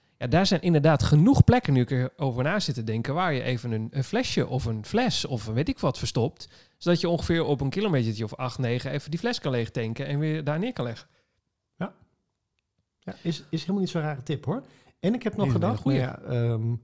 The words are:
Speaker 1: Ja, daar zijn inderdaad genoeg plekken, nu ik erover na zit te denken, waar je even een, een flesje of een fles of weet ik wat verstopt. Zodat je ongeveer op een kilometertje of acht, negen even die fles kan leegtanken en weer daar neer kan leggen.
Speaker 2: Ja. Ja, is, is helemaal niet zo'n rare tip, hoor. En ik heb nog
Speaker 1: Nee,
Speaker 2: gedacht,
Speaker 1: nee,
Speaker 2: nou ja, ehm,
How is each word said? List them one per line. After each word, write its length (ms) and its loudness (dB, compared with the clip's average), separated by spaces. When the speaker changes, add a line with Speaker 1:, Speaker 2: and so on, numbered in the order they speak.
Speaker 1:
Ja, 100 -6
daar 180 4
zijn 160 2
inderdaad 420 4
genoeg 400 6
plekken, 300 6
nu 80 6
ik 100 0
erover 520 -2
na 160 0
zit 160 -2
te 80 -6
denken, 300 -2
waar 200 0
je 80 -2
even 300 -4
een, 200 -2
een 120 -2
flesje 440 0
of 180 -2
een 200 -4
fles 400 0
of 200 -4
weet 240 0
ik 100 -4
wat 180 0
verstopt. 520 -2
Zodat 240 2
je 80 0
ongeveer 340 0
op 180 0
een 80 0
kilometertje 540 0
of 120 -8
acht, 220 -6
negen 340 -2
even 200 -6
die 80 -4
fles 200 -2
kan 120 -2
leegtanken 560 -2
en 120 -2
weer 240 -2
daar 160 -2
neer 140 -4
kan 120 -4
leggen. 220 -10
Speaker 2:
Ja. 180 -8
Ja, 220 -14
is, 280 -6
is 120 -4
helemaal 200 -2
niet 80 0
zo'n 120 -2
rare 220 -6
tip, 220 -6
hoor. 180 -4
En 140 2
ik 100 -4
heb 120 -2
nog 100 2
Speaker 1:
Nee, 80 2
Speaker 2:
gedacht, 320 0
Speaker 1:
nee, 140 2
Speaker 2:
nou 100 -2
ja, 220 -10
ehm, 520 0